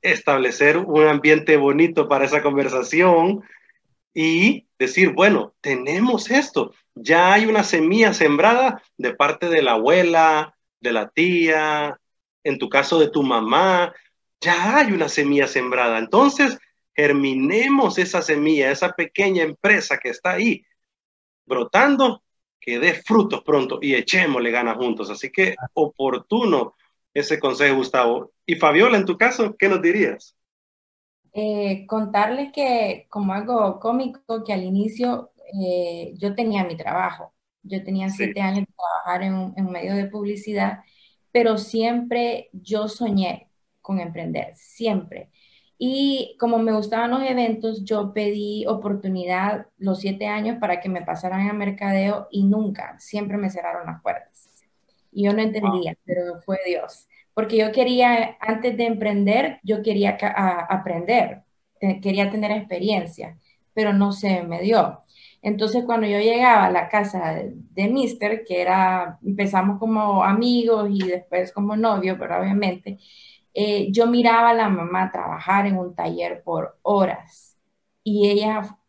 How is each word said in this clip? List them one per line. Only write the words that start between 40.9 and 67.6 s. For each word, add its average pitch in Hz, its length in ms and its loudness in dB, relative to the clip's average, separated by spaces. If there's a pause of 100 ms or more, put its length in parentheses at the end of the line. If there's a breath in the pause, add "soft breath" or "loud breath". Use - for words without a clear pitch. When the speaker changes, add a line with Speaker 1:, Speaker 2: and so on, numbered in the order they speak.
Speaker 2:
pero 226 260 4
siempre 240 960 -4
yo 208 360 -6
soñé 196 600 -4 (320)
con 190 180 -4
emprender, 165 560 -8
siempre. - 760 -6 (460)
Y 269 600 -2
como 233 200 2
me 226 140 0
gustaban 220 380 -2
los 262 120 -2
eventos, 226 640 -2
yo 208 280 -4
pedí 208 540 -4
oportunidad 196 1000 -4 (100)
los 190 220 -4
siete 196 280 -6
años 214 320 -4
para 180 220 -2
que 196 80 -8
me 180 120 -6
pasaran 185 480 -4
a 208 40 -6
mercadeo 202 800 -4
y 202 140 0
nunca, 202 540 -2
siempre 208 380 -8
me 196 120 -4
cerraron 175 380 -8
las 165 140 -14
puertas. - 640 -12 (480)
Y 202 140 -4
yo 202 80 2
no 220 80 0
entendía, 196 520 -2
Speaker 1:
Wow. - 120 -20
Speaker 2:
pero 175 360 -6
fue 190 240 -6
Dios. - 420 -8 (260 soft breath)
Porque 220 240 -2
yo 214 140 2
quería, 240 680 2
antes 220 380 -4
de 233 80 0
emprender, 208 800 0
yo 208 200 -2
quería 202 340 0
ca-, - 180 -4
a-, 180 300 -2
aprender, 185 800 -2 (360)
te-, 196 220 -2
quería 196 280 -2
tener 208 220 -4
experiencia, 180 840 -6 (360)
pero 214 200 0
no 202 180 2
se 196 320 -2
me 170 180 -8
dio. 196 400 2 (400 soft breath)
Entonces, 214 440 -2
cuando 226 220 0
yo 202 120 0
llegaba 233 460 6
a 185 60 2
la 175 180 0
casa 190 440 -2
de, - 220 -8
de - 340 -6